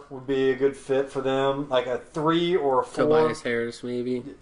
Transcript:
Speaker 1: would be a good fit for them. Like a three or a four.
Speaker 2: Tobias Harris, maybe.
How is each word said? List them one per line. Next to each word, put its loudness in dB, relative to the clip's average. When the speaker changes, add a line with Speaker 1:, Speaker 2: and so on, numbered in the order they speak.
Speaker 1:
would -14
be 2
a 2
good 2
fit -2
for -6
them. 0
Like 2
a -4
three 0
or 2
a 4
four. -2
Speaker 2:
Tobias 2
Harris, -4
maybe. -4